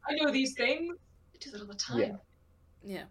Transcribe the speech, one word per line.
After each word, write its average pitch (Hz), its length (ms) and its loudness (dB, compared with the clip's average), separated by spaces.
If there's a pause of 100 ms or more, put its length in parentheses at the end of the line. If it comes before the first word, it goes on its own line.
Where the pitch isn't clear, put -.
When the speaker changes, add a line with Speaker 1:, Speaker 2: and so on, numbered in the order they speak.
Speaker 1:
I 285 80 0
know 302 160 4
these 262 240 2
things. 320 400 0 (380)
I - 60 -20
do 285 120 -12
that 208 100 -10
all 208 60 -12
the 202 80 -12
time. - 240 -2
Speaker 2:
Yeah. - 160 2 (640)
Speaker 3:
Yeah, 196 300 -8